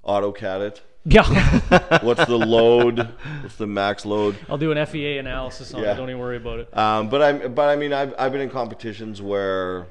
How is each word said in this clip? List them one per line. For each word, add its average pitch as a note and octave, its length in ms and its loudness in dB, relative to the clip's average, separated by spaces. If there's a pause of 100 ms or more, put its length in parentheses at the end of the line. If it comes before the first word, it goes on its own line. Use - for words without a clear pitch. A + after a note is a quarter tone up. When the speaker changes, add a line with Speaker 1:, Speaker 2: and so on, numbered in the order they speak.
Speaker 1:
AutoCAD G2+ 580 -2
it. G#2 200 -8 (240)
Speaker 2:
Yeah. G3 180 8
Speaker 1:
<laughs> - 760 4
What's A#2+ 240 4
the A#2+ 120 0
load? A#2 600 6 (440)
What's - 140 -14
the G#2+ 100 -6
max G2+ 400 -2
load? G#2 300 0 (120)
Speaker 2:
I'll - 100 -4
do D#3 140 0
an D3 60 -2
F D3+ 160 -4
E D3 100 -6 (120)
A - 20 -6
analysis C3 560 -10
on A#2 80 -8
Speaker 1:
Yeah. G#2 100 -2
Speaker 2:
it. - 40 -2
Don't B2+ 140 -8
even B2+ 100 -10
worry B2 180 -6
about A#2 220 -8
it. - 160 -10
Speaker 1:
Um, G#2+ 340 0
but C#3+ 120 2
I'm, C#3+ 320 0
but D3 140 2
I D3 80 2
mean, D3 160 -4
I've, C#3 260 -4
I've C3 140 -2
been C#3 80 -4
in C3 100 -4
competitions A2 720 -10
where F#2+ 680 -4